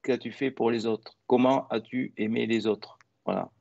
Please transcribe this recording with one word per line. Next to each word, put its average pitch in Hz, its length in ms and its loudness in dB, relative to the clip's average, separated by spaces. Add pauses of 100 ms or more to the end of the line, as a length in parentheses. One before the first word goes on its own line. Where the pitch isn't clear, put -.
Qu'as-tu 120 300 -2
fait 135 180 -4
pour 117 220 0
les 117 140 -2
autres ? - 320 -4 (100)
Comment 127 400 4
as-tu 120 480 -4
aimé 113 300 -2
les 113 220 0
autres ? » - 300 -4 (280)
Voilà. 95 360 -4